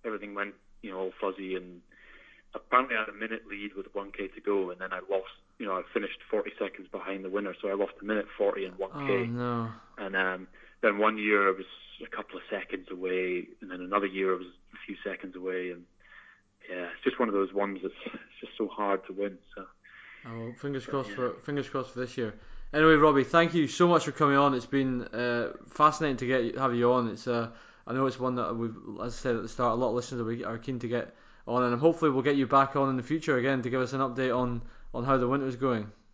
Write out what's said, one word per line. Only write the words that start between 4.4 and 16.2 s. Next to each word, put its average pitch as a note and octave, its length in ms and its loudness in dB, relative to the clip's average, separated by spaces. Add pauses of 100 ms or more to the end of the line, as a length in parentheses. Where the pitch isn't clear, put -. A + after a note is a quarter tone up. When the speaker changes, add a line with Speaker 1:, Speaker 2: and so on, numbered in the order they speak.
Speaker 1:
go, G2 300 0
and F2 100 -12
then F#2+ 120 -8
I F#2 60 -6 (100)
lost, F#2+ 220 -2 (280)
you A#2 60 -6
know, F#2+ 80 -2
I F2+ 100 -2 (100)
finished G2+ 260 -4 (100)
forty G#2+ 300 -2
seconds F#2+ 320 -8
behind F#2+ 340 -8
the F#2 40 -8
winner, G2 320 -4
so G#2 80 -4
I F#2+ 40 0
lost G2 280 0
a G2 40 -12
minute G#2+ 200 -2 (120)
forty G2+ 280 2
and F#2 120 -12
one F#2+ 140 -4 (160)
K. C3+ 140 2
Speaker 2:
Oh, A#2 40 -2
no. A#2+ 460 -2 (260)
Speaker 1:
And, G2 180 -8
um, F#2 320 -2 (340)
then G#2 160 4
one G#2+ 200 4
year G#2 300 4
I F#2+ 40 4
was F#2+ 140 -4 (400)
a - 80 -18
couple - 240 -12
of F2+ 120 -14
seconds F#2 420 -8
away, F#2 560 -2 (140)
and F#2+ 100 -14
then F2+ 100 -10
another G2 260 0
year F#2+ 260 0
I F2+ 40 -2
was F2+ 100 -12 (260)
a - 120 -20
few G2 180 -10
seconds F#2 320 -8
away, F2+ 360 -6
and F2 120 -14 (880)